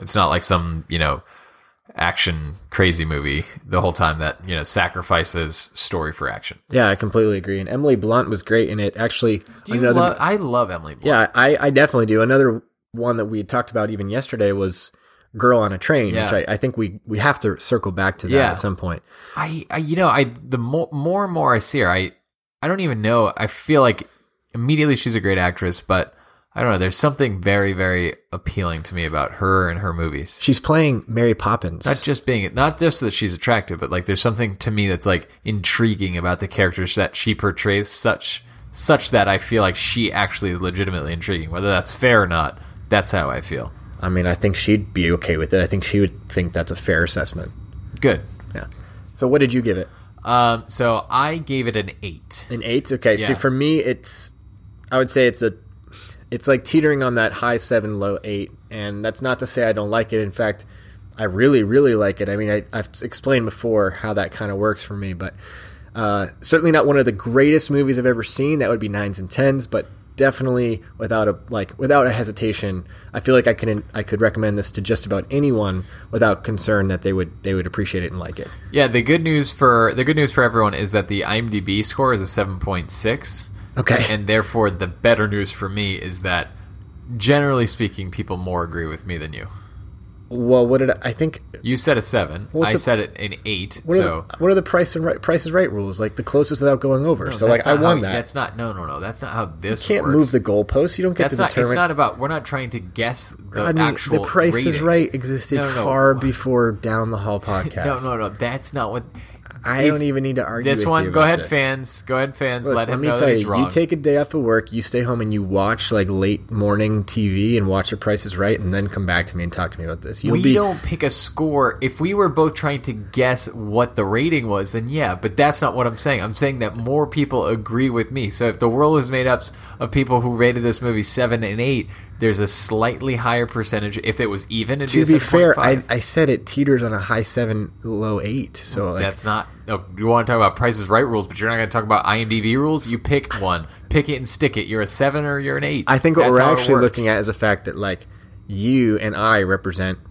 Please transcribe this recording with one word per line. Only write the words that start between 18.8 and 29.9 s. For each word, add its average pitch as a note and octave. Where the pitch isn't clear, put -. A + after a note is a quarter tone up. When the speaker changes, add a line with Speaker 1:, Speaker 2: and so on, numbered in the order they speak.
Speaker 1:
I, D#3
I, D#3
you D#3+
know, F3+
I, C3
the B2+
mo-, C3
more E3+
and F#3
more C#3+
I A2+
see C3+
her, F#2
I, F#2
I C#3+
don't F#3+
even B2+
know. A2
I G#2+
feel D3+
like A#2
immediately C#3+
she's A#2
a A2
great F#2+
actress, F2
but -
I -
don't A#2+
know. G2
There's F#2
something C3+
very, G2
very F2+
appealing F2
to F#2+
me E2+
about D2+
her F#2+
and E2+
her F#2